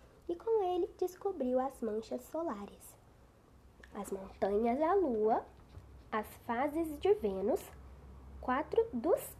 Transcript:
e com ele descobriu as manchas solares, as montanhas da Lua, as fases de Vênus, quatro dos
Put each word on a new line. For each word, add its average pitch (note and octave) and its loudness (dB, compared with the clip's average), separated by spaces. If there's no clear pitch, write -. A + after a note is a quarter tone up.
e E4+ -2
com A4 2
ele F4 0
descobriu D#4 0
as C4+ -4
manchas A3+ -4
solares, G#3 -8
as G3+ -8
montanhas G3+ 0
da D#4+ 4
Lua, B3 4
as G#3+ -2
fases D4 0
de F#4+ 6
Vênus, G#3 0
quatro D4 2
dos C#4 2